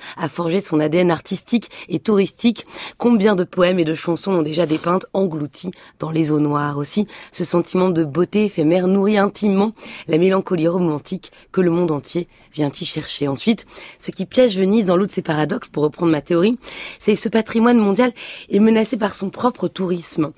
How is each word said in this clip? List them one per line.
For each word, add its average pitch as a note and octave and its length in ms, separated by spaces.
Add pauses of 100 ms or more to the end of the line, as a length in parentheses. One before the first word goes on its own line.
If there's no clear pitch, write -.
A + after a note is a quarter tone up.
(160)
a D#3+ 120
forgé F3 320
son D#3+ 180
A D3+ 100
D E3 100
N F3+ 120
artistique - 600 (180)
et E3 100
touristique. - 680 (320)
Combien A3 360
de F3+ 80
poèmes F3+ 380
et E3 40
de D#3+ 100
chansons E3+ 360
l'ont F3 120
déjà D#3 220
dépeinte E3+ 480
engloutie F3 600 (260)
dans D#3 140
les D#3+ 180
eaux D3+ 80
noires ? D3 400
Aussi, G3 300 (240)
ce - 100
sentiment F3+ 480
de E3 140
beauté E3+ 400
éphémère F3+ 420
nourrit G3 320
intimement G3+ 540 (340)
la D#3+ 120
mélancolie F#3 500
romantique E3+ 640 (180)
que F#3+ 100
le F3 120
monde F3 180
entier D#3 380 (240)
vient D3 180 (100)
y E3+ 40
chercher. - 420
Ensuite, C#3 400 (320)
ce - 140
qui - 120
piège A#3+ 320
Venise G3 300
dans F3+ 80
l'eau G3 120
de - 40
ses F#3 120
paradoxes, D3+ 460
pour D3 140
reprendre D#3+ 300
ma D3 80
théorie, F3+ 380 (420)
c'est G#3+ 160
ce A3 120
patrimoine A3+ 500
mondial G#3+ 340 (380)
est G3+ 100
menacé A3 360
par G3+ 200
son G3 120
propre A#3 380
tourisme. F3 460 (240)